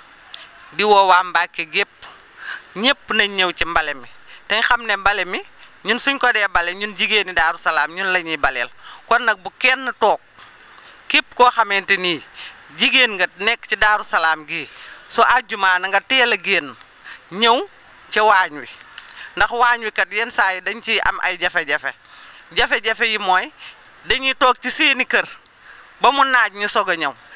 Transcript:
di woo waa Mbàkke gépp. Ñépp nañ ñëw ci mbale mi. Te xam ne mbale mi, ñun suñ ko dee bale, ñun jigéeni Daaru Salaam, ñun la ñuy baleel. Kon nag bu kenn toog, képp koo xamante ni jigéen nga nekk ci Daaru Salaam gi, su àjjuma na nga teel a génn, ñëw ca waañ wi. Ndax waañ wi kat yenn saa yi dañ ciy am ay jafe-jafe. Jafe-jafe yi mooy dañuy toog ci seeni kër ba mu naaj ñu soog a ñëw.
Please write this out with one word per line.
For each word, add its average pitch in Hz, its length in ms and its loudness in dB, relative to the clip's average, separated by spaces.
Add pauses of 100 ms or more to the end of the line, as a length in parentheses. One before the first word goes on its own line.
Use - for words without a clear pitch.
(720)
di 156 120 -2
woo 202 220 6
waa 185 160 6
Mbàkke 170 480 -4
gépp. 196 200 -4 (880)
Ñépp 254 360 -2
nañ 208 240 0
ñëw 185 160 2
ci 165 120 -4
mbale 160 300 -2
mi. 127 140 -18 (400)
Te 208 140 0
xam 240 240 0
ne 208 100 0
mbale 196 300 2
mi, 196 140 -6 (440)
ñun 220 140 0
suñ 277 200 0
ko 247 140 2
dee 208 160 0
bale, 175 260 0
ñun 202 220 -8
jigéeni 196 380 0
Daaru 165 240 0
Salaam, 156 340 0
ñun 185 200 -4
la 185 80 2
ñuy 165 180 -6
baleel. 131 320 -2 (360)
Kon 240 180 2
nag 220 140 0
bu 185 200 -14
kenn 262 420 0
toog, 196 180 2 (920)
képp - 260 0
koo 247 160 6
xamante 196 480 0
ni 175 220 -2 (580)
jigéen 247 380 2
nga 180 100 0 (120)
nekk 220 300 -4
ci 220 80 -2
Daaru 208 260 2
Salaam 160 460 0
gi, 156 200 -8 (380)
su - 160 0
àjjuma 202 560 2
na 185 100 -4
nga 196 120 2
teel 247 320 2
a 208 40 0
génn, 170 380 -2 (580)
ñëw 233 360 2 (420)
ca 214 140 0
waañ 185 360 2
wi. 117 80 -14 (680)
Ndax 202 140 0
waañ 240 340 0
wi 214 80 -6
kat 190 200 -2
yenn 220 180 -2
saa 196 240 0
yi 180 80 -8
dañ 208 200 -6
ciy 220 220 0
am 190 180 0
ay 180 160 -2
jafe-jafe. 151 540 -2 (640)
Jafe-jafe 226 500 0
yi 214 120 0
mooy 196 340 0 (520)
dañuy 262 300 0
toog 254 280 2
ci 247 80 -2
seeni 269 360 2
kër 208 180 0 (760)
ba 226 100 4
mu 277 140 2
naaj 240 300 2
ñu 208 140 -4
soog 202 220 0
a 175 60 2
ñëw. 151 160 -4 (240)